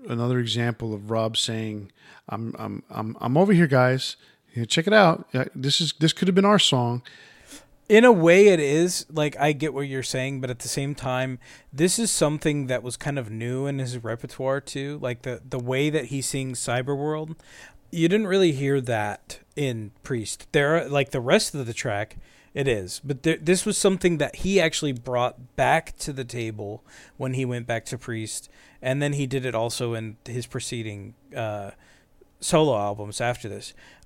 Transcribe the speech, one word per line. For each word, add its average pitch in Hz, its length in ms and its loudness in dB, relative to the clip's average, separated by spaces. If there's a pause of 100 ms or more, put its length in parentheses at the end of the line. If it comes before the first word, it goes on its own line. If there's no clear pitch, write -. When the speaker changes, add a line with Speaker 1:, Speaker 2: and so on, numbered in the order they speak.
Speaker 1:
another 123 300 0
example 117 540 -2
of 104 180 -8
Rob 110 260 0
saying, 107 540 -4 (360)
"I'm, 110 300 -8
I'm, 104 320 -8
I'm, 110 320 -8
I'm 127 160 2
over 196 160 6
here, 170 140 6
guys. 127 480 2 (380)
You 117 100 -4
know, - 20 -2
check 165 220 0
it 202 60 4
out. 180 380 6
Yeah, 131 220 0
this 135 260 -2
is, 156 200 -2
this 160 140 4
could 180 140 0
have 185 80 2
been 196 100 6
our 202 140 6
song." 120 440 2 (840)
Speaker 2:
In 214 160 10
a 247 80 10
way 180 340 8
it 180 140 8
is, 160 500 2
like, 151 280 0
I 147 120 4
get 143 220 -2
what 139 160 -4
you're 135 140 -4
saying, 135 380 -4
but 127 80 -6
at 123 100 -8
the - 100 -10
same 139 260 -4
time, 127 420 -4 (340)
this 170 280 2
is 226 100 0
something 147 580 0
that 123 140 -2
was 123 140 -8
kind 143 240 -6
of 113 100 -8
new 120 380 -6
in 139 100 -4
his 127 240 -6
repertoire 131 600 -6
too. 143 400 -10
Like, 123 220 -6
the, 123 240 -8
the 127 120 -6
way 131 300 0
that 147 160 -2
he 135 160 -6
sings 131 400 -6
Cyberworld, 143 760 -4 (560)
you 165 160 2
didn't 208 200 2
really 185 260 4
hear 139 260 0
that 107 600 -4 (180)
in 117 340 -4 (100)
Priest. - 520 -8
There, 151 340 2
like, 139 240 -2
the 139 80 -2
rest 143 340 2
of 135 140 -6
the 113 60 -6
track, 107 420 -4 (380)
it 139 160 0
is. 98 340 -2
But 135 180 -6
th-, 160 220 0
this 180 220 2
was 208 120 -2
something 185 400 2
that 143 200 -4
he 190 240 2
actually 156 320 0
brought 123 640 -2
back 139 400 2
to - 160 -8
the 131 120 -8
table 107 600 -8 (320)
when 131 160 -4
he 131 100 -2
went 123 240 -4
back 117 200 -4
to 131 100 -10
Priest, 110 520 -8 (320)
and 131 200 -2
then 143 120 0
he 139 140 -2
did 131 180 -4
it 123 100 -2
also 117 380 -2
in 110 220 -8 (100)
his 120 220 -8
preceding, 110 680 -10 (200)
uh, 104 360 -8 (680)
solo 156 380 2
albums 104 420 -4
after 120 300 -4
this. 101 240 -12 (320)